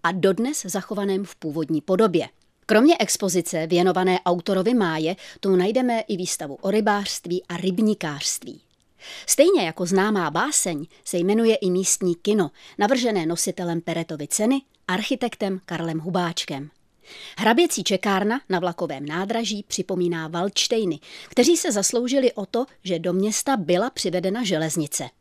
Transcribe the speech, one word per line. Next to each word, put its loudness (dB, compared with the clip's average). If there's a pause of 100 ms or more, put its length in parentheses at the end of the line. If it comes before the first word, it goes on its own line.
a 0
dodnes 0
zachovaném -4
v -16
původní -4
podobě. 2 (380)
Kromě 6
expozice -2
věnované 2
autorovi 2
Máje 0 (240)
tu 2
najdeme 2
i -4
výstavu -6
o -2
rybářství 0
a -6
rybníkářství. -2 (680)
Stejně 4
jako -4
známá 2
báseň -2 (180)
se -4
jmenuje 4
i 0
místní 0
kino, 0 (280)
navržené 2
nositelem -2
Peretovy -6
ceny, 0 (260)
architektem -2
Karlem -4
Hubáčkem. -4 (680)
Hraběcí 4
čekárna 0
na 2
vlakovém -4
nádraží -4
připomíná -2
Valdštejny, -2 (300)
kteří 4
se -2
zasloužili 2
o -8
to, -2 (180)
že -2
do -2
města 0
byla 0
přivedena -4
železnice. -2 (100)